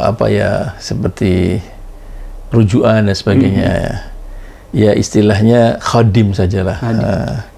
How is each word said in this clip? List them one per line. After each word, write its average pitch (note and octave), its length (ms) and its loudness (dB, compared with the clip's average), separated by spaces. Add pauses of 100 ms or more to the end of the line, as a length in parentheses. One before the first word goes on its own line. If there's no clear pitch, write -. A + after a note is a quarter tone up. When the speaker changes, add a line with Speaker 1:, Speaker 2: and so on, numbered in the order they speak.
Speaker 1:
apa A2 220 0
ya, G2+ 240 0 (260)
seperti F#2 840 -2 (880)
rujukan A2 520 2
dan G2+ 140 0
sebagainya, F#2+ 500 2
Speaker 2:
Hmm. F#2 160 0
Speaker 1:
ya. F2 120 -4 (800)
Ya, G#2 220 4
istilahnya A2 840 2
khodim A2 520 2
sajalah. F#2+ 480 -2
Speaker 2:
Khodim. A2 220 -2
Speaker 1:
Eh. - 340 -2 (220)